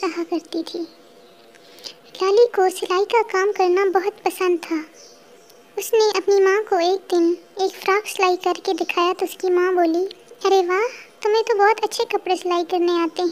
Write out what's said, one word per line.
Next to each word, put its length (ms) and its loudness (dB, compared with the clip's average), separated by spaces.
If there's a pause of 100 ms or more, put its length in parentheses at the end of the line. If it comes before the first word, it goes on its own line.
रहा 220 -4
करती 380 -6
थी। 160 -12 (1400)
लाली 340 4
को 220 2
सिलाई 340 -2
का 180 2
काम 300 0
करना 380 2
बहुत 340 -2
पसंद 340 -2
था। 180 -6 (1000)
उसने 340 0
अपनी 300 0
माँ 240 4
को 180 0
एक 180 0 (100)
दिन 160 2 (360)
एक 120 -2
फ्रॉक 320 -2
सिलाई 300 0
करके 380 -4
दिखाया 380 -2
तो 140 -4
उसकी 240 -4
माँ 240 2
बोली, 300 2 (420)
"अरे 200 4
वाह, 200 0 (360)
तुम्हें 200 2
तो 120 0
बहुत 260 4
अच्छे 320 -4
कपड़े 240 -2
सिलाई 280 -2
करने 280 0 (100)
आते 300 -4